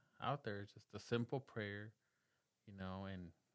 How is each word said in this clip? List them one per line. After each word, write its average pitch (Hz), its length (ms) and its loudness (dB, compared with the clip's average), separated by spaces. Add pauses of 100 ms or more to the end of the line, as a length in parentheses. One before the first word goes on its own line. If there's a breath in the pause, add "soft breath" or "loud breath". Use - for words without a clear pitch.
(200)
out 139 240 4
there 101 160 0
is 101 120 -6
just - 220 -12
a 104 60 -4
simple 120 400 4
prayer, 104 520 -4 (760)
you 101 100 -12
know, 95 300 -2
and 90 240 -4 (240)